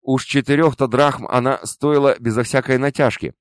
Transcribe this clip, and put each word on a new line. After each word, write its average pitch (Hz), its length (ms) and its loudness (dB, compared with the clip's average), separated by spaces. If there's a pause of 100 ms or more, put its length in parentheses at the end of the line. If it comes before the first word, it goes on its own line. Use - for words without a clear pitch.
Уж 131 240 -2
четырёх-то 143 600 0
драхм 127 400 0
она 123 380 0
стоила 139 560 2
безо 117 240 -2
всякой 131 340 0
натяжки. 131 640 -2